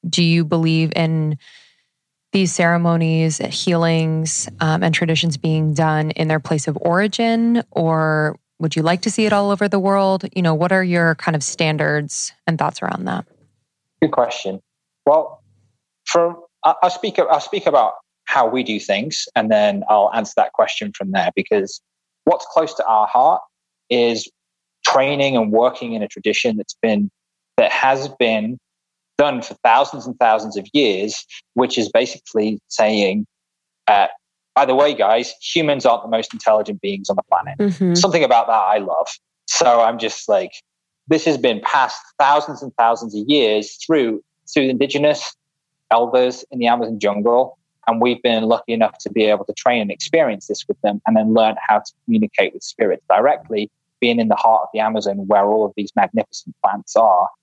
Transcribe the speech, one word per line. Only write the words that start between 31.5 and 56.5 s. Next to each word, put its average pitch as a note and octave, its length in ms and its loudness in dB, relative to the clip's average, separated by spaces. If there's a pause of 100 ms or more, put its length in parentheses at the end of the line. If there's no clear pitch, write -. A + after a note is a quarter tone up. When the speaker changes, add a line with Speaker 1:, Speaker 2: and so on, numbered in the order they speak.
Speaker 2:
which B2+ 220 0
is G#2+ 120 -2
basically A2 800 -2
saying, G#2+ 580 0 (600)
uh, G2+ 200 4 (480)
"By C#3 100 4
the C3 100 0
way, D3 180 4
guys, A2+ 480 0
humans D3 440 -2
aren't A#2 180 2
the A#2 60 -12
most A2+ 240 -4
intelligent G#2+ 480 0
beings G2 280 -8
on G2 60 -2
the - 160 -4
planet." C#3 260 -2
Speaker 3:
Mm-hmm. F#3 380 0
Speaker 2:
Something F3 280 2
about A#2+ 240 2
that A2 160 2 (120)
I - 20 2
love. E2+ 300 -2 (400)
So A#2+ 340 4
I'm A2+ 160 2
just A2 320 -8
like, F#2+ 240 0 (540)
this D#3 180 2
has D3+ 120 2
been A2+ 240 0
passed - 400 0 (180)
thousands D3 420 2
and C3+ 140 -12
thousands A#2 400 0
of G#2+ 120 -4
years A2 380 2 (180)
through, A#2+ 380 0 (300)
through C3+ 180 2
indigenous C#3+ 680 -2 (540)
elders B2 600 0
in B2+ 80 -10
the A#2 80 0
Amazon A2+ 320 -2
jungle. G#2 580 0 (300)
And A2+ 140 0
we've A#2+ 200 0
been A2+ 220 0
lucky A2+ 300 -2
enough A2+ 260 0
to G#2+ 100 -10
be A2 140 0
able G#2+ 220 2
to - 80 -10
train B2 280 0
and G2+ 100 -4
experience B2+ 560 -2
this - 200 -8
with G2+ 140 -6
them G#2 260 -2
and A2+ 80 2
then A2 180 2
learn A2 220 2 (100)
how G#2+ 140 2
to - 120 -10 (120)
communicate G#2+ 500 0
with - 80 -16
spirits - 480 -4
directly, G#2+ 640 0 (300)
being A#2+ 180 2
in A2+ 80 0
the G2+ 80 4
heart A2+ 280 4
of - 100 -10
the A2 80 -2
Amazon G#2 460 -2
where G2+ 180 4
all G#2+ 200 2
of G2 120 -6
these G2+ 180 -8
magnificent - 640 -4